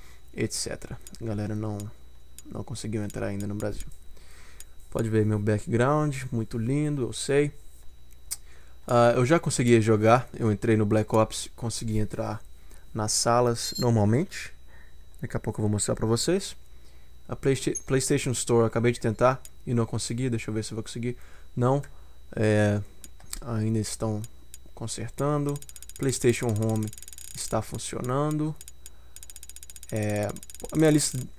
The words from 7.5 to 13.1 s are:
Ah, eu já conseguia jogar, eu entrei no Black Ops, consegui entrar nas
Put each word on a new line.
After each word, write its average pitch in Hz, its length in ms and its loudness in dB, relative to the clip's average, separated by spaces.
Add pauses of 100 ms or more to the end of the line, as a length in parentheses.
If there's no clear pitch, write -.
Ah, 120 280 8
eu 123 120 6
já 165 120 6
conseguia 120 440 6
jogar, 110 500 6
eu 117 180 2
entrei 110 240 4
no 107 120 6
Black 107 280 2
Ops, - 400 2
consegui 113 440 -2
entrar 107 440 -2 (520)
nas 110 180 0